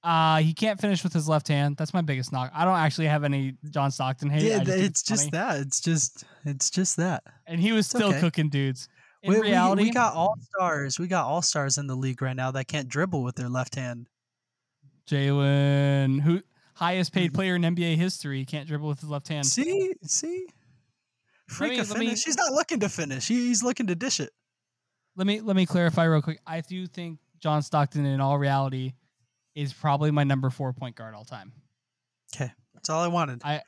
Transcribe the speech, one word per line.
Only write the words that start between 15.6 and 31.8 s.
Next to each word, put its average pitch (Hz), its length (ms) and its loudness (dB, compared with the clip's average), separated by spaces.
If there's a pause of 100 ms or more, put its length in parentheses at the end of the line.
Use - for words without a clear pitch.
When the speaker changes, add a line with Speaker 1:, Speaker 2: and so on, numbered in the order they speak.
Speaker 1:
who 170 200 4 (340)
highest 180 360 -2
paid 175 200 2
Speaker 2:
Mm-hmm. 131 40 -6
Speaker 1:
player 190 200 0
in 175 100 2
N 170 80 2
B 170 120 -2
A 165 120 2
history, 147 480 -2
can't 151 220 -10
dribble 151 200 -4
with 143 140 -4
his 156 80 -12
left 143 180 -6
hand. 147 180 -4
Speaker 2:
See, 370 480 0 (100)
see, 359 420 -6 (1040)
freak 285 220 -4
Speaker 1:
Let 240 40 -2
me, 233 60 0
Speaker 2:
of 202 80 -4
Speaker 1:
let 214 100 -4
me 370 60 0
Speaker 2:
finish. 220 180 -2
He's 311 140 -2
not 330 160 0
looking 311 280 0
to 202 60 0
finish. 139 400 -6
He, 240 200 0
he's 233 160 0
looking 247 240 -2
to 180 80 0
dish 233 260 -4
it. - 80 -6 (880)
Speaker 1:
Let 190 100 0
me, 214 140 0
let 214 160 0
me 185 80 6
clarify 170 400 2
real 160 160 4
quick. 156 260 -4
I 165 140 -6
do 185 260 -10
think 165 300 -12 (220)
John 151 240 0
Stockton, 147 420 0
in 135 160 0
all 139 160 2
reality, 135 560 0 (640)
is 139 180 -6
probably 151 380 0
my 147 120 4
number 135 280 2
four 131 200 -6
point 123 240 -10
guard 110 200 -16
all 107 100 -18
time. 107 260 -18 (840)